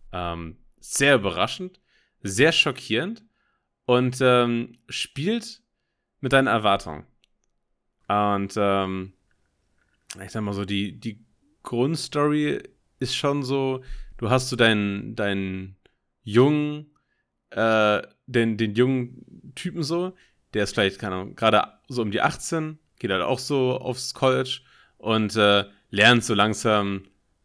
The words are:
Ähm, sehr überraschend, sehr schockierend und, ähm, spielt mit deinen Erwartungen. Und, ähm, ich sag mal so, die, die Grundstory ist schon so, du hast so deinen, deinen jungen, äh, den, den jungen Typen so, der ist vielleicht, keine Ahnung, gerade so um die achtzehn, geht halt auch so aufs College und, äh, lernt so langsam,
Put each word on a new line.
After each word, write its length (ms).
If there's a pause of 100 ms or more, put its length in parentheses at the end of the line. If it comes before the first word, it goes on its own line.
(120)
Ähm, 460 (220)
sehr 360
überraschend, 640 (420)
sehr 300
schockierend 720 (600)
und, 360
ähm, 520 (160)
spielt 720 (580)
mit 140
deinen 140
Erwartungen. 580 (1040)
Und, 480
ähm, 560 (1120)
ich 80
sag 100
mal 120
so, 120
die, 340
die 200 (440)
Grundstory 1000 (360)
ist 160
schon 280
so, 400 (340)
du 120
hast 200
so 60
deinen, 600
deinen 600 (480)
jungen, 680 (600)
äh, 500 (240)
den, 320
den 180
jungen 800
Typen 280
so, 320 (380)
der 100
ist 100
vielleicht, 260
keine 160
Ahnung, 200
gerade 260 (260)
so 140
um 100
die 100
achtzehn, 580 (200)
geht 120
halt 100
auch 180
so 380
aufs 360
College 480 (360)
und, 380
äh, 300 (240)
lernt 340
so 100
langsam, 720 (420)